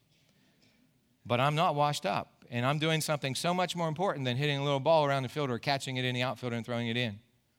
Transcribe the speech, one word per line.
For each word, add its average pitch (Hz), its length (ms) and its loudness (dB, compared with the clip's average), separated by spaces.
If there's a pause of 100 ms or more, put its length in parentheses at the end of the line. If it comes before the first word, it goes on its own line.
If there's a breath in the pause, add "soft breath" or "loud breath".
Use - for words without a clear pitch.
(1300 soft breath)
But 120 160 2
I'm 147 140 2
not 160 200 2
washed 147 300 0
up. - 440 -6
And 120 160 -2
I'm 147 140 2
doing 160 220 0
something 139 340 -2
so 175 180 0
much 180 220 -2
more 170 140 -2
important 156 360 -2
than 123 120 0
hitting 143 200 0
a 139 60 -2
little 143 160 2
ball 156 260 4
around 139 180 2
the 123 60 -4
field 143 200 -2
or 117 100 -2
catching 131 380 -2
it 127 80 0
in 127 100 0
the 123 60 0
outfield 120 320 -4
and 117 120 -4
throwing 120 220 -2
it 113 80 0
in. 113 240 -2 (400)